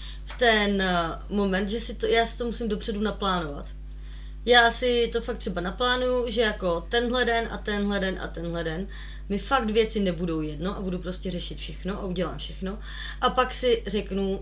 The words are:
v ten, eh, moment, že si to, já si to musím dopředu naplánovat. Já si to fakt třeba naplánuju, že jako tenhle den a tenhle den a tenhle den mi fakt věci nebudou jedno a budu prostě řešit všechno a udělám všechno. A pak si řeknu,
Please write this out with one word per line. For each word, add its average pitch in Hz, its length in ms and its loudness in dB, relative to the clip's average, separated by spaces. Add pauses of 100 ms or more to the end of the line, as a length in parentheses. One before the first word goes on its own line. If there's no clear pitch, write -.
(240)
v - 140 -10
ten, 208 440 6
eh, 175 260 2 (200)
moment, 196 400 2
že 220 120 -2
si 220 140 -6
to, - 120 -2
já 226 200 6
si - 120 -6
to 240 60 -4
musím 233 240 -2
dopředu 208 320 -2
naplánovat. 180 680 -2 (760)
Já 233 260 8
si 240 420 2
to 233 80 0
fakt 226 180 -4
třeba 180 220 -2
naplánuju, 247 720 0
že 220 100 2
jako 185 480 2
tenhle 240 360 2
den 226 260 2
a 208 80 -4
tenhle 202 420 0
den 185 220 0
a - 60 -4
tenhle 170 360 -4
den 160 220 -2 (420)
mi 196 100 0
fakt 226 320 2
věci 220 300 2
nebudou 170 400 0
jedno 151 360 -4
a - 40 -6
budu 180 180 -4
prostě 180 320 -6
řešit - 280 -6
všechno - 440 -6
a - 40 -4
udělám 170 320 -2
všechno. 190 400 -6 (420)
A 254 100 4
pak 254 240 2
si 233 320 2
řeknu, 196 560 0